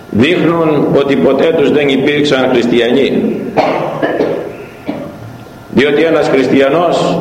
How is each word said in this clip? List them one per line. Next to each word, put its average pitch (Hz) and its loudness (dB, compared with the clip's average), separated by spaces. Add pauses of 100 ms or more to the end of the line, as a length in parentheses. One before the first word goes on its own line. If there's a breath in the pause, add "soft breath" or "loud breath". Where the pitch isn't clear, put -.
(100)
δείχνουν 156 2 (120)
ότι 139 0
ποτέ 139 2
τους 143 2
δεν 143 2
υπήρξαν 135 2
χριστιανοί. 120 2 (2500)
Διότι 147 2
ένας 156 2
χριστιανός 156 2